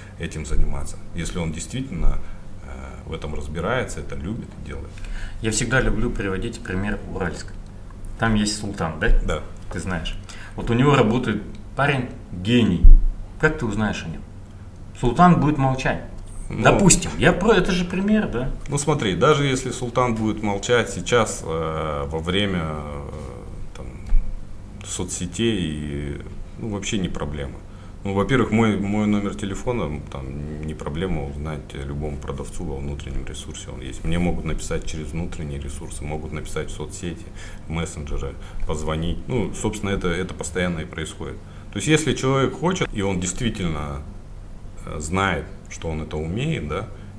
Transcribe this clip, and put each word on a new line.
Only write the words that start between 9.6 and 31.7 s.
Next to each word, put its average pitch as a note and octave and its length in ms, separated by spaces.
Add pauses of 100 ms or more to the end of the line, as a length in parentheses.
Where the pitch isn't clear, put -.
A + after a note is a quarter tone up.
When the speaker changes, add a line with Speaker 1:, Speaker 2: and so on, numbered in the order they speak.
Speaker 2:
Ты F2+ 80
знаешь. E2+ 360 (400)
Вот G#2 160
у - 20
него C#3 220
работает A2+ 460 (340)
парень C3+ 340 (220)
гений. F#2+ 520 (560)
Как - 200
ты B2 60
узнаешь G#2 400
о E2+ 40
нём? D#2+ 120 (800)
Султан D3 400
будет C#3+ 200
молчать. C3 440 (460)
Speaker 1:
Ну, - 140
Speaker 2:
Допустим, - 540
я D3 140
про-, G#3+ 220
это F#3 180
же F3+ 140
пример, G3+ 420
да? A#2+ 240 (160)
Speaker 1:
Ну - 100
смотри, A#2+ 380
даже C#3+ 300
если C3 260
Султан B2 440
будет G#2+ 280
молчать G#2+ 460
сейчас, G#2+ 560
э, D#2 640
во D#2+ 120
время, F#2 420
э, D2 480 (680)
там, C2 80 (1000)
соцсетей, G2 760
и, D2 600 (380)
ну, A2+ 100
вообще G2+ 280
не F2+ 120
проблема. C#2+ 460 (480)
Ну, G2 120
во-первых, G#2 360
мой, A2 260
мой G#2 300
номер G#2 280
телефона, F#2+ 680 (100)
там, D2 540
не D#2 80
проблема D#2 520
узнать D2 360 (120)